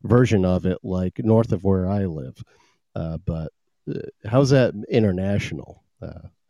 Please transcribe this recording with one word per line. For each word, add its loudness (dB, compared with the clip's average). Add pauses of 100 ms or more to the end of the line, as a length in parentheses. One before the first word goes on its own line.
version 4
of 2
it, 0
like, -4
north 4
of -4
where 2
I 0
live. -8 (580)
Uh, -6
but, -6 (400)
uh, -8 (280)
how's 2
that 4 (160)
international? -2 (200)
Uh, -16 (220)